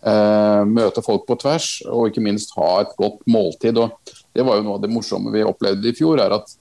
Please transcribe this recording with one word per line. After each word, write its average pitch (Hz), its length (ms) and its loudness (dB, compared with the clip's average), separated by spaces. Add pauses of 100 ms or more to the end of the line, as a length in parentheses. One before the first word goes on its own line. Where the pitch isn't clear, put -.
eh, 104 640 2
møte 113 400 0
folk 104 240 -2
på 120 160 0
tvers, 156 240 -2 (160)
og 117 240 0
ikke 110 160 -2
minst 104 320 -4
ha 85 140 2 (100)
et - 160 -8
godt 104 320 -2
måltid. 113 480 0
Og 117 160 0 (400)
det 120 80 0
var 120 160 2
jo 107 80 -2
noe 101 140 -4
av - 20 -4
det 104 80 -4
morsomme 107 400 -4
vi 107 160 0
opplevde 101 480 -2
i - 0 -
fjor, 160 320 2
er 101 140 0
at - 100 -20 (100)